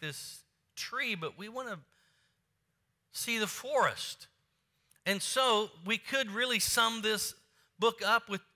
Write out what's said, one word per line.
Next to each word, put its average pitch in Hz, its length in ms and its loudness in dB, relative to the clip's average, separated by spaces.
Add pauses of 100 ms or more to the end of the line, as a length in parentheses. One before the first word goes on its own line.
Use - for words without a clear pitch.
this - 420 -10 (320)
tree, 240 400 -4
but 160 240 -6
we 202 100 -12
wanna 233 300 -8 (1400)
see 233 220 -2
the 214 80 0
forest. 220 840 0 (760)
And 196 160 0
so 226 480 2 (140)
we 214 140 0
could 269 320 -2
really 240 280 0
sum 226 440 2
this 214 320 0 (440)
book 220 260 2
up 220 240 4
with 196 120 -2 (160)